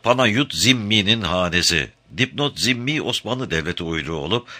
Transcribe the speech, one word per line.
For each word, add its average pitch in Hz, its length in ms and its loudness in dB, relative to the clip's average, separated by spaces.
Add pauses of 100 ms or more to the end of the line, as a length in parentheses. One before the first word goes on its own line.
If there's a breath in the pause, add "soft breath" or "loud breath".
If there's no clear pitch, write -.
Panayut 123 520 2
Zimmi'nin 110 680 2
hanesi. 87 680 0 (280)
Dipnot 131 400 -2
Zimmi 127 440 -2
Osmanlı 123 480 -4
Devleti 80 320 -2
uyruğu 82 340 -4
olup 90 320 -2 (120 loud breath)